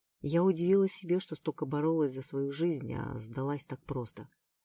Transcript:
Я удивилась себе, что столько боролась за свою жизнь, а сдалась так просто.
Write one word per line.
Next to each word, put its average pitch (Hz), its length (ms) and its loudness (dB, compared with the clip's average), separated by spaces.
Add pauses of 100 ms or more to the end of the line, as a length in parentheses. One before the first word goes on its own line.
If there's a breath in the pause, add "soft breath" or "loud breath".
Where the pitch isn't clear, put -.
(200)
Я 160 220 2
удивилась 190 500 4
себе, 175 280 0
что 160 160 -8
столько - 280 -4
боролась 147 480 2
за 131 100 -8
свою 139 300 -4
жизнь, 143 400 -2
а - 260 -6
сдалась 131 460 -4
так - 200 -10
просто. 123 440 -6 (360)